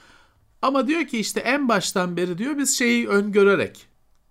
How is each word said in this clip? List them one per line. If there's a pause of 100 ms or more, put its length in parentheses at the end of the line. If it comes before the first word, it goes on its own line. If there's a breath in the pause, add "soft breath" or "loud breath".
(640 soft breath)
Ama
diyor
ki
işte
en
baştan
beri
diyor
biz
şeyi
öngörerek, (400)